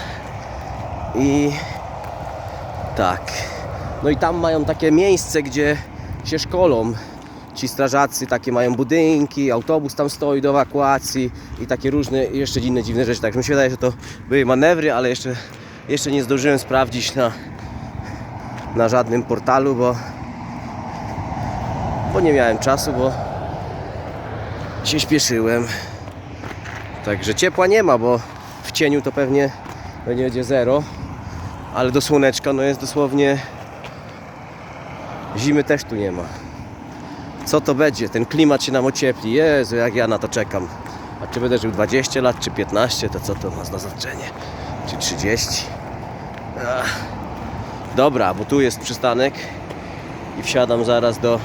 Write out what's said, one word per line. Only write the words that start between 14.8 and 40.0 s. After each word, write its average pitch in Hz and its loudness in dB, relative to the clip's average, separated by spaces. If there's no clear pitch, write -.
ale 127 2
jeszcze, 123 -2
jeszcze 143 0
nie 139 4
zdążyłem 135 4
sprawdzić 123 2
na, 123 4
na 113 6
żadnym 120 4
portalu, 131 2
bo, 123 2
bo 196 2
nie 165 6
miałem 117 4
czasu, 135 0
bo 127 2
się 156 0
śpieszyłem. 120 2
Także 101 0
ciepła 180 4
nie 208 6
ma, 143 6
bo 117 4
w - -8
cieniu 147 4
to 135 -2
pewnie 139 4
będzie 123 0
zero, 131 4
ale 127 2
do 135 4
słoneczka, 139 4
no, 135 2
jest 135 2
dosłownie, 139 2
zimy 143 4
też 143 2
tu - -6
nie 101 -2
ma. 90 -4
Co 151 4
to 147 2
będzie? 127 2
Ten 113 0
klimat 147 6
się 131 -2
nam 131 4
ociepli. 127 0
Jezu, 139 4
jak 117 2
ja 113 4